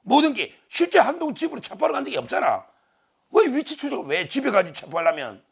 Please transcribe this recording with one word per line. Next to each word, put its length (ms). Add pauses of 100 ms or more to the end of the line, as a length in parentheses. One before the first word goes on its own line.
모든 320
게 200 (140)
실제 320
한동훈 340
집으로 280
체포하러 320
간 100
적이 140
없잖아. 500 (640)
왜 160
위치 300
추적을 280
왜 220
집에 240
가지 220
체포하려면? 680 (100)